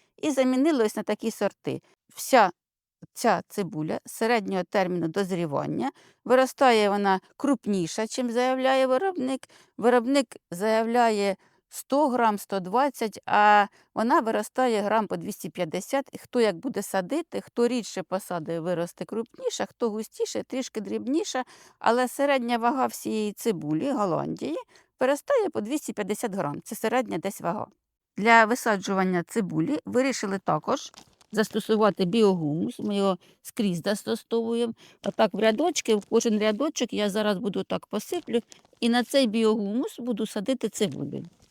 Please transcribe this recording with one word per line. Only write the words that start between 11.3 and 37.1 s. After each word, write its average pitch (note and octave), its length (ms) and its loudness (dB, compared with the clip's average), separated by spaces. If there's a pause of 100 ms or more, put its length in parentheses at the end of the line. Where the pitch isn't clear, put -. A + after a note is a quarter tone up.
сто C#4+ 340 0
грам, A#3 280 2
сто G3 220 -4
двадцять, A3 640 -2
а G#3 420 6 (260)
вона B3 260 2
виростає A3 640 0
грам G#3 260 0
по F3+ 100 -4
двісті F3+ 320 -8
п'ятдесят. F3+ 640 -4
І - 40 -14
хто - 240 -4
як G#3 140 4
буде G3+ 260 -6
садити, G3+ 600 -4
хто - 260 0
рідше A3+ 360 -4
посадить, E3+ 580 -6
виросте E3+ 440 -4
крупніша, A#3 600 -6
хто - 240 -4
густіше, G#3+ 540 -6
трішки B3 380 -6
дрібніша. A#3+ 640 -4 (360)
Але B3 280 2
середня B3+ 500 0
вага A#3+ 280 0
всієї A3 480 -4
цибулі D#3+ 580 -2
Голландії E3+ 640 -2 (420)
виростає E4 500 0
по A3 120 -4
двісті A3+ 320 -6
п'ятдесят G3+ 420 -4
грам. F#3+ 280 -4
Це - 120 -12
середня A3 420 -2
десь G3 240 -6
вага. E3+ 260 -4 (500)
Для A3+ 280 8
висаджування F#3+ 800 0
цибулі F3 600 -2
вирішили G#3+ 540 -2
також F#3+ 520 -2 (400)
застосувати G#3 720 2
біогумус. F3+ 760 2
Ми G#3 160 -4
його G3 220 2 (240)
скрізь F3+ 400 -2
застосовуємо. A3+ 920 -2 (300)
Отак G#3 300 0
в F#3 60 -6
рядочки, A3 560 2
в G3+ 100 -4
кожен A3 340 2
рядочок G#3+ 540 0
я G#3 160 0
зараз G#3 280 0